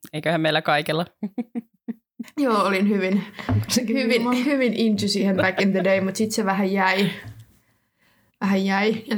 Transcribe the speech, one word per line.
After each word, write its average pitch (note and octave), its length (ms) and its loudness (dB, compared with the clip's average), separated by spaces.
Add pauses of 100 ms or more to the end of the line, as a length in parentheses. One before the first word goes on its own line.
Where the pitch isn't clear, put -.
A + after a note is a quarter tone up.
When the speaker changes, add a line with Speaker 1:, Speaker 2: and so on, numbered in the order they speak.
(140)
Speaker 1:
eiköhän D#3 280 -2
meillä D#3 200 0
kaikilla. D#3 440 0 (1300)
Speaker 2:
Joo, A#3 260 2
olin G3 260 2
hyvin, F#3+ 340 0 (380)
Speaker 3:
Varsinkin A#3 360 -2
Speaker 2:
hyvin, A#3 240 2
Speaker 3:
mulla. B3 140 0 (100)
Speaker 2:
hyvin C4 280 2
into G#3 340 0
siihen F#3+ 280 0
back F#3+ 260 2
in G3 100 2
the F#3+ 120 0
day, F#3+ 180 2
mut F#3+ 140 -2
sit A3 160 0
se G#3+ 140 -2
vähän F#3+ 260 0
jäi. F#3+ 380 2 (1300)
Vähän G3 240 0
jäi. G3+ 420 0
Ja G#3+ 100 -2